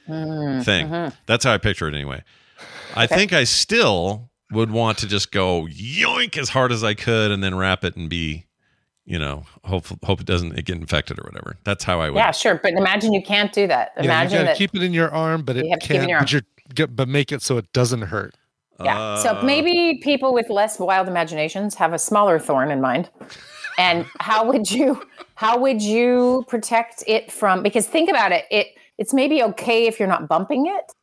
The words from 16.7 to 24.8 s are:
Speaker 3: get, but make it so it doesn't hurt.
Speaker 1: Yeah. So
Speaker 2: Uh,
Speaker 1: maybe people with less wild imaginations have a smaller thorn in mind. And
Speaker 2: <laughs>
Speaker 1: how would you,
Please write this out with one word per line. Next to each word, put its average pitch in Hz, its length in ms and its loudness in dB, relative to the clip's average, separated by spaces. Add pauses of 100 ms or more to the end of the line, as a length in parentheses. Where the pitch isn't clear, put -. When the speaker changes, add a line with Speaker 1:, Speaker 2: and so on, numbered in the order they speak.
Speaker 3:
get, 131 220 -2
but 127 120 0
make 139 240 0
it 139 100 -6
so 127 160 0
it 107 160 -8
doesn't 123 280 2
hurt. 98 320 -6 (480)
Speaker 1:
Yeah. 104 340 -2
So 226 220 2
Speaker 2:
Uh, 202 40 -2
Speaker 1:
maybe 320 600 2
people 269 300 2
with 233 180 0
less 214 280 0
wild 190 300 2
imaginations 165 640 -2
have 165 180 2
a 170 60 -2
smaller 202 400 4
thorn 139 320 0
in 139 100 0
mind. 131 300 0 (680)
And 175 360 2
Speaker 2:
<laughs> - 80 -20
Speaker 1:
how 220 260 0
would 233 240 0
you, 254 320 0 (320)